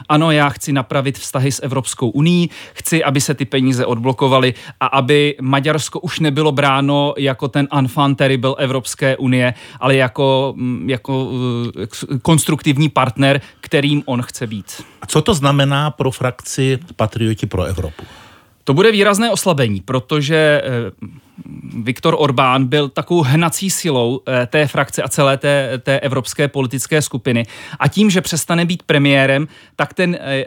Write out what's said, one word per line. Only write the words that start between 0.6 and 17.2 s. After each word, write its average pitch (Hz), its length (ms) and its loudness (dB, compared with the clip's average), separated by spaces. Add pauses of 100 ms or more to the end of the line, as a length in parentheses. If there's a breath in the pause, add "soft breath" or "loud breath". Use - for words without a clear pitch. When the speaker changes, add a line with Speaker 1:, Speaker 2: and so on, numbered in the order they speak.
Speaker 1:
napravit 135 440 -2
vztahy 135 340 -2
s - 120 -6
Evropskou 127 460 -4
unií, 165 400 2 (240 loud breath)
chci, 160 300 -2
aby 143 180 2
se 151 120 -2
ty 127 120 -4
peníze 131 400 0
odblokovaly 127 680 2 (260 loud breath)
a 131 60 0
aby 147 560 2
Maďarsko 139 580 -2
už - 200 -6
nebylo 151 320 2
bráno 143 680 2
jako 135 300 -2
ten 143 200 0 (100)
enfant 139 400 2
terrible 135 400 2
Evropské 135 600 -2
unie, 127 360 2 (260 loud breath)
ale 135 160 2
jako, 135 600 2
mm, 123 340 -4
jako, 131 420 -4 (520)
eh, - 380 -8
konstruktivní 151 680 2
partner, 139 520 0 (200 loud breath)
kterým 147 440 0
on 123 160 -2
chce - 260 -10
být.“ 107 360 -12 (180)
Speaker 2:
A - 40 -16
co - 160 2
to 226 120 2
znamená 143 580 2
pro 135 200 -2
frakci 127 680 -2 (160)
Patrioti 110 500 -2